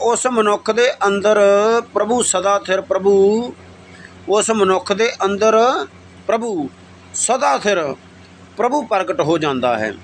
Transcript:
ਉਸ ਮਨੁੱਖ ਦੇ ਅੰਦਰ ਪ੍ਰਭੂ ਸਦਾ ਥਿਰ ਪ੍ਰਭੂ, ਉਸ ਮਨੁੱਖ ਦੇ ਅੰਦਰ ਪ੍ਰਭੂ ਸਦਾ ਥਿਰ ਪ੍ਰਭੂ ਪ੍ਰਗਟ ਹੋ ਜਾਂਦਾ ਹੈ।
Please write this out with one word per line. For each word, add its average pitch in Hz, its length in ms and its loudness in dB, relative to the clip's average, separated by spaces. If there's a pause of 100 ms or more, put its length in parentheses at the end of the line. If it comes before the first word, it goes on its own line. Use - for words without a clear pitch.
ਉਸ 233 260 0
ਮਨੁੱਖ 214 440 0
ਦੇ 240 200 2 (160)
ਅੰਦਰ 202 340 2 (520)
ਪ੍ਰਭੂ 226 280 0
ਸਦਾ 196 380 0
ਥਿਰ 190 220 -2
ਪ੍ਰਭੂ, 196 720 2 (760)
ਉਸ 208 220 0
ਮਨੁੱਖ 190 420 0
ਦੇ 226 180 0 (140)
ਅੰਦਰ 220 600 2 (420)
ਪ੍ਰਭੂ 214 420 -4 (460)
ਸਦਾ 262 420 0
ਥਿਰ 175 380 -2 (600)
ਪ੍ਰਭੂ 214 240 0
ਪ੍ਰਗਟ 180 400 -2
ਹੋ 160 160 0
ਜਾਂਦਾ 127 400 -2
ਹੈ। 107 160 -4 (100)